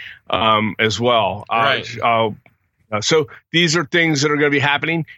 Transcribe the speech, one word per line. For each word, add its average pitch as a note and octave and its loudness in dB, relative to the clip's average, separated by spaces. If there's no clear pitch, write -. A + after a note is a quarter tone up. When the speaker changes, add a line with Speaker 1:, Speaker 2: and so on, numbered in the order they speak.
Speaker 1:
um, G#2+ 0
as A2 0
well. A2 0
Uh, A2 -2
Speaker 2:
Right. A2+ -2
Speaker 1:
I'll, A2+ 0
uh, G#2 -4
so F#2+ 0
these E3 2
are F3 0
things D#3+ 0
that D3+ 2
are D3 0
gonna D3 2
be C#3+ 2
happening. D3 -2